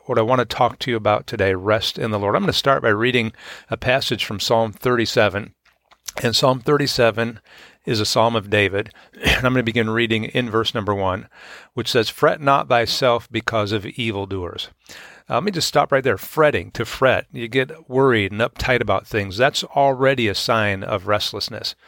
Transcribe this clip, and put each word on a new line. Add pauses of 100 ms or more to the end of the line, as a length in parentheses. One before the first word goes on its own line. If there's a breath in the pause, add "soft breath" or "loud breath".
what
I
want
to
talk
to
you
about
today,
rest
in
the
Lord.
I'm
gonna
start
by
reading (380 loud breath)
a
passage
from
Psalm
thirty-seven. (640)
And
Psalm
thirty-seven (460 loud breath)
is
a
psalm
of
David. (100)
<clears throat>
And
I'm
gonna
begin
reading
in
verse
number
one, (460 loud breath)
which
says,
"Fret
not
thyself
because
of
evildoers." (580 loud breath)
Uh,
let
me
just
stop
right
there.
Fretting,
to
fret.
You
get
worried
and
uptight
about
things.
That's
already
a
sign
of
restlessness. (140)